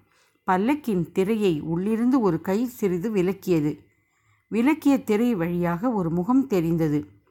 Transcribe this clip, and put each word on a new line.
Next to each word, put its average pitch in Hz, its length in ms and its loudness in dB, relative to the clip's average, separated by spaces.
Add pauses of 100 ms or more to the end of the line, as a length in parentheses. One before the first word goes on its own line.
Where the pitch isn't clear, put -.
(480)
பல்லக்கின் 196 640 0
திரையை 190 480 0
உள்ளிருந்து 214 640 0
ஒரு 165 200 0
கை 208 240 -2
சிறிது 202 460 -4
விலக்கியது. 175 680 0 (680)
விலக்கிய 269 560 2
திரை 226 320 0
வழியாக 175 560 -2
ஒரு 185 180 0
முகம் 240 380 0
தெரிந்தது. 160 600 0 (240)